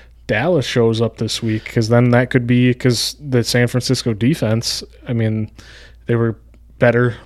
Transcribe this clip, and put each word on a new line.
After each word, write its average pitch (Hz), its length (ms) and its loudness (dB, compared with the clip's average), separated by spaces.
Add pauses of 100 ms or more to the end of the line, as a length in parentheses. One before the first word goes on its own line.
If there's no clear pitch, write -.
(280)
Dallas 127 380 0
shows 113 360 0
up 113 160 -2
this - 260 -6
week, 110 220 -2
'cause 113 240 -2
then 120 220 4
that 123 180 2
could 120 180 0
be, 123 260 4
'cause 123 460 -2
the 127 240 0
San 123 240 0
Francisco 123 460 -2
defense, 113 680 -2 (260)
I 131 60 -6
mean, 110 360 -2 (580)
they 120 80 0
were 117 220 -2 (420)
better 120 360 2 (100)